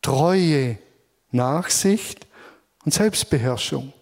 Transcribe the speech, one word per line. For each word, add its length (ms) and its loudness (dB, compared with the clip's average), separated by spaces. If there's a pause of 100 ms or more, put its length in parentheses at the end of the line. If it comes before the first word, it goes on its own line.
Treue, 760 2 (540)
Nachsicht 960 0 (580)
und 80 0
Selbstbeherrschung. 1080 -2